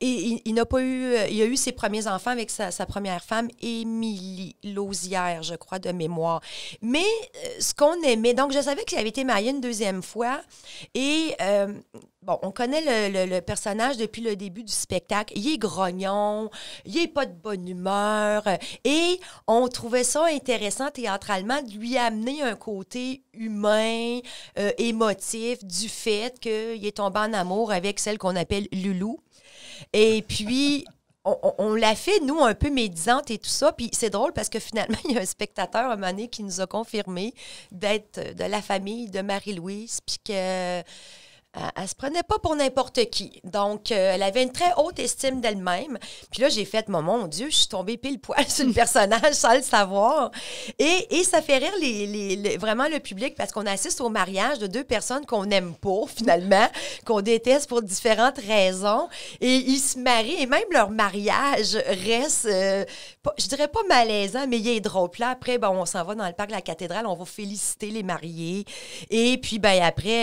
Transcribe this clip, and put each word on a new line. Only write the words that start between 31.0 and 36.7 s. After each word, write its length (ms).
<laughs> 200
on, 180
on, 160
on 160
l'a 200
fait, 300
nous, 180
un 120
peu 160
médisante 600
et 80
tout 120
ça. 220
Puis 200
c'est 180
drôle 220
parce 160
que 100
finalement, 420
<laughs> 80
il 60
y 40
a 20
un 60
spectateur, 640
un 60
moment 140
donné, 180
qui 140
nous 180
a 60
confirmé 680